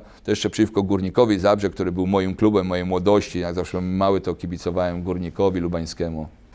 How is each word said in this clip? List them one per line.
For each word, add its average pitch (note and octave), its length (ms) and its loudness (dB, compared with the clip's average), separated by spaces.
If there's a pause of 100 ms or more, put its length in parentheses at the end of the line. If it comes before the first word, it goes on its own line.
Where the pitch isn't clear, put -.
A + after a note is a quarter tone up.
(240)
to - 80 -2
jeszcze G#2 180 0
przeciwko G2+ 340 2
Górnikowi F#2+ 560 2
Zabrze, G2+ 300 2
który F2+ 220 -4
był F2+ 160 -2
moim F#2+ 280 2
klubem, G#2 320 4
mojej F2+ 180 -2
młodości. F#2 540 2
Jak F2 160 -4
zawsze F2 160 -4
byłem F2+ 240 -2
mały, G2 260 2
to F2 140 -4
kibicowałem F2 680 -4
Górnikowi F#2 560 -2
Lubańskiemu. E2 680 -6 (280)